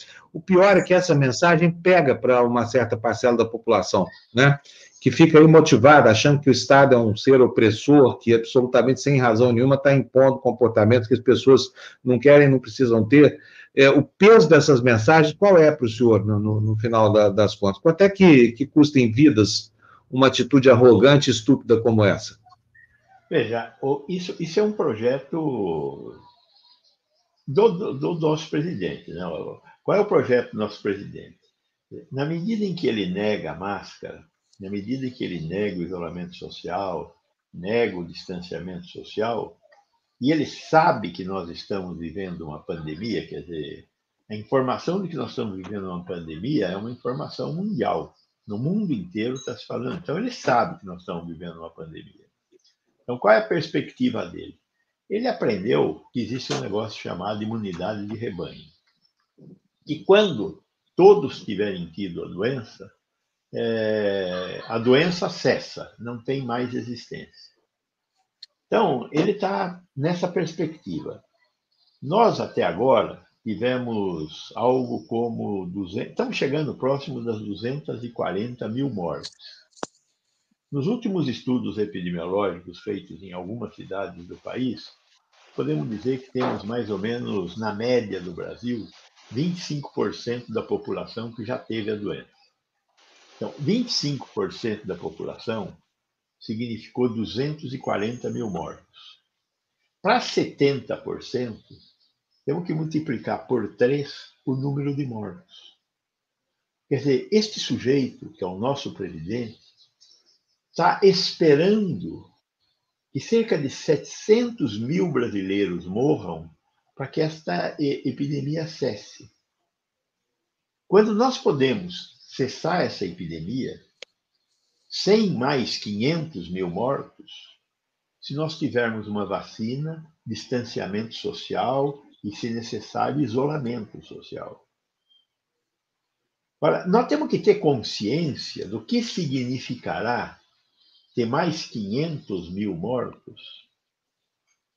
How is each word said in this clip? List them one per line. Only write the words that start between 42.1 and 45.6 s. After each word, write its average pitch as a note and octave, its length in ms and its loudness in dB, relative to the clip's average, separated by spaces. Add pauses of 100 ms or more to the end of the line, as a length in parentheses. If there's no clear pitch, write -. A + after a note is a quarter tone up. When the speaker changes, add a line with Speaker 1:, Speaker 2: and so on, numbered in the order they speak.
Speaker 2:
uma D2+ 120 -12
pandemia, E2 680 -8
quer C#2+ 140 -14
dizer, D#2 480 -14 (400)
a G#3+ 60 -10
informação C3+ 640 -4
de F3 80 -8
que E3 80 -12
nós A2+ 140 -8
estamos G#2+ 260 -8
vivendo F#2+ 320 -10